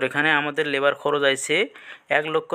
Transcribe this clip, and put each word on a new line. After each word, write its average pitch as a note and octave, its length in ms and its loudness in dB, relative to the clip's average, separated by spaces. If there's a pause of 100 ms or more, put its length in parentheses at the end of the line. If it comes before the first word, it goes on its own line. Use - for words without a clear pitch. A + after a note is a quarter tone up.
এখানে C#3+ 280 0
আমাদের D3 340 0
লেবার C#3 280 2
খরচ C#3+ 280 -2
আইছে C3+ 340 2 (520)
এক C#3+ 180 0
লক্ষ D#3 280 -2